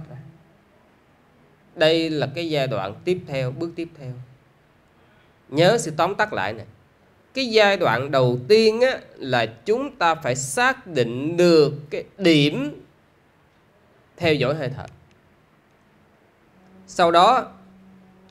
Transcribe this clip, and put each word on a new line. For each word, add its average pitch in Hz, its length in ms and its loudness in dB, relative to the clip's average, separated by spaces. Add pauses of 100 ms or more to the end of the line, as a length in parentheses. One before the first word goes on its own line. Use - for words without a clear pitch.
(100)
ra. 127 60 -18 (1600)
Đây 160 360 2
là 143 240 -4
cái 165 160 -8
giai 143 160 -2
đoạn 104 280 -6 (100)
tiếp 180 220 -2
theo, 135 240 -6
bước 165 260 -8
tiếp 165 120 -10 (100)
theo. 127 140 -14 (1400)
Nhớ 180 300 2
sự 160 180 -6
tóm 175 180 -2
tắt 208 180 -2
lại 101 200 -4
nè. 110 120 -14 (720)
Cái 262 120 -4
giai 208 300 4
đoạn 135 340 -2
đầu 127 280 2 (100)
tiên 220 320 4
á, 254 180 0 (180)
là 123 300 -2
chúng 240 500 -6
ta 165 180 0
phải 127 220 -4
xác 262 500 -2
định 139 500 -2
được 165 380 6 (160)
cái 196 140 -8 (140)
điểm 170 680 2 (1300)
theo 165 180 0
dõi 131 200 0
hơi 147 220 -6
thở. - 100 -14 (2000)
Sau 170 240 2
đó, 208 420 4 (800)